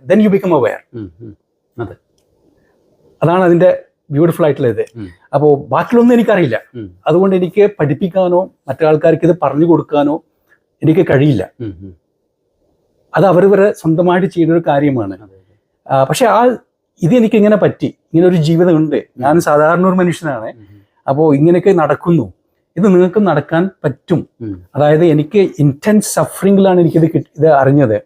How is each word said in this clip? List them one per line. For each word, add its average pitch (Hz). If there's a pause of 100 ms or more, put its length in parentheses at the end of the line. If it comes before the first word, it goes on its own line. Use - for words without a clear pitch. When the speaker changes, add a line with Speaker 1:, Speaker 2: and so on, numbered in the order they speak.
Speaker 1:
then 185
you 214
become 190
aware. 110 (120)
Speaker 2:
ഉം, 104 (100)
ഉം. 110 (400)
അതെ. 101 (1300)
Speaker 1:
അതാണ് 175
അതിൻ്റെ 175 (280)
ബ്യൂട്ടിഫുൾ 160
ആയിട്ടുള്ള 143
ഇത്. 110 (100)
Speaker 2:
ഉം. 104 (260)
Speaker 1:
അപ്പോ 147
ബാക്കിയുള്ളൊന്നും 233
എനിക്കറിയില്ല. 185 (140)
Speaker 2:
ഉം. 98 (120)
Speaker 1:
അതുകൊണ്ട് 190
എനിക്ക് 185 (100)
പഠിപ്പിക്കാനോ 180 (140)
മറ്റാൾക്കാർക്ക് 156
ഇത് 139
പറഞ്ഞു 143
കൊടുക്കാനോ 147 (580)
എനിക്ക് 160
കഴിയില്ല. 135 (100)
Speaker 2:
ഉം, 104
ഉം. 95 (1200)
Speaker 1:
അത് 165
അവരവരെ 196
സ്വന്തമായിട്ട് 175
ചെയ്യുന്നൊരു 165
കാര്യമാണ്. 139
Speaker 2:
അതെ, 92
അതെ. -
Speaker 1:
ആ, 135
പക്ഷെ 151
ആ 214 (560)
ഇത് 170
എനിക്കിങ്ങനെ 214
പറ്റി, 170
ഇങ്ങനെ -
ഒരു 180
ജീവിതമുണ്ട്, 160 (140)
ഞാൻ 135
Speaker 2:
ഉം. 170
Speaker 1:
സാധാരണ 160
ഒരു 185
മനുഷ്യനാണ്, 151
Speaker 2:
ഉം, 117
ഉം. 101 (260)
Speaker 1:
അപ്പോ 143
ഇങ്ങനെയൊക്കെ 175
നടക്കുന്നു, 151 (440)
ഇത് 190
നിങ്ങൾക്ക് 180
നടക്കാൻ 165 (140)
പറ്റും. - (140)
Speaker 2:
ഉം. 98 (100)
Speaker 1:
അതായത് 151
എനിക്ക് 156
ഇന്റൻസ് 196
സഫറിങ്ങിലാണ് 190
എനിക്കിത് 165
കിട്ടി-, 156
ഇത് 151
അറിഞ്ഞത്. 135 (100)